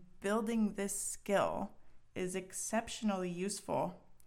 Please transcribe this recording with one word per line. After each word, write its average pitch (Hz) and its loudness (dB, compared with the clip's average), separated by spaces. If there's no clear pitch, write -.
building 214 4
this 202 -2
skill 185 2
is 185 -2
exceptionally 190 -2
useful 175 -2